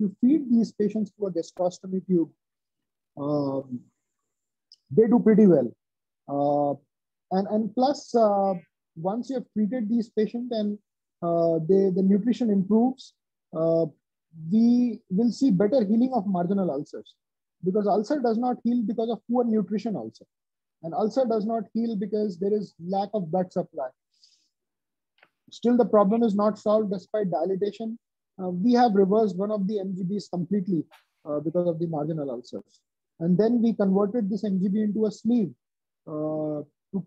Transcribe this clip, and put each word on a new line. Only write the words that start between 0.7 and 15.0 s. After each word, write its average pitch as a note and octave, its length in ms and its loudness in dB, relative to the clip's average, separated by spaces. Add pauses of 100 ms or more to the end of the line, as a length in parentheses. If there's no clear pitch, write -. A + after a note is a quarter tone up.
patients G#3 440 -2
through G3+ 120 -4
a F3+ 40 -8
gastrostomy F3+ 720 -4
tube, E3+ 240 2 (840)
um, C#3 640 -4 (1120)
they G#3+ 160 6
do A3+ 140 4
pretty G#3+ 260 6
well. C3+ 240 4 (580)
Uh, C#3+ 1080 -4
and, G3 120 0
and G#3+ 260 -2
plus, C4+ 400 -2
uh, G3+ 400 2 (460)
once G#3+ 300 -6
you C4 60 -4
have G#3 160 -8
treated G#3+ 360 -2
these A#3 220 -2
patients A#3 400 -4
and, G#3 260 -4 (460)
uh, E3+ 360 2 (100)
they, F#3+ 220 4
the F#3 120 0
nutrition G#3 480 2
improves, G#3+ 640 0 (420)
uh, E3 300 2 (640)
we A#3+ 580 2